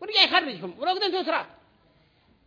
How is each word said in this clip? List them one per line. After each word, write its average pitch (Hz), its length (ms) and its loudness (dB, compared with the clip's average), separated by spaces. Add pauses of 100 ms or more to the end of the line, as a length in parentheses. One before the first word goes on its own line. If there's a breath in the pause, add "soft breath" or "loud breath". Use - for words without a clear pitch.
ورجع 403 220 2
يخرجكم. 240 560 0
ولو 311 120 0
قد 381 120 -2
أنتم 370 200 -2
تراب. 294 240 -2 (1000 soft breath)